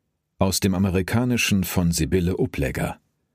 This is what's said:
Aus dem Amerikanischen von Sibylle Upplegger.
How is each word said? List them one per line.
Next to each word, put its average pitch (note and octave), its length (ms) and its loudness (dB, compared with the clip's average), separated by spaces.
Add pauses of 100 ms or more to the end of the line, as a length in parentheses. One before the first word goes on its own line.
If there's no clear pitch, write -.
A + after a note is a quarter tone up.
(380)
Aus F#2+ 220 0
dem G2 120 2
Amerikanischen G2+ 880 0
von F2 300 0
Sibylle F2 460 0
Upplegger. - 600 -2 (360)